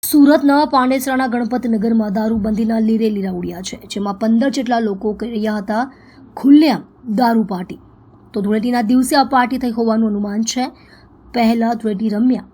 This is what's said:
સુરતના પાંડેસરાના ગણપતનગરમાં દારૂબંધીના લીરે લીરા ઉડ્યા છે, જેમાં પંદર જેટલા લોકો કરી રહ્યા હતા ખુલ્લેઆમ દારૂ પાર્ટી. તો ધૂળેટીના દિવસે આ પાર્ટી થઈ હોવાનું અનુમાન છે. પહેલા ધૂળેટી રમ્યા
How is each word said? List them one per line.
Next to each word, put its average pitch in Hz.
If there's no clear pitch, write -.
સુરતના 285
પાંડેસરાના 262
ગણપતનગરમાં 226
દારૂબંધીના 220
લીરે 220
લીરા 190
ઉડ્યા 175
છે, -
જેમાં 202
પંદર 226
જેટલા 240
લોકો 214
કરી 220
રહ્યા 214
હતા 214
ખુલ્લેઆમ 285
દારૂ 233
પાર્ટી. 185
તો 208
ધૂળેટીના 220
દિવસે 254
આ 269
પાર્ટી 247
થઈ 240
હોવાનું 226
અનુમાન 202
છે. 254
પહેલા 233
ધૂળેટી 214
રમ્યા 226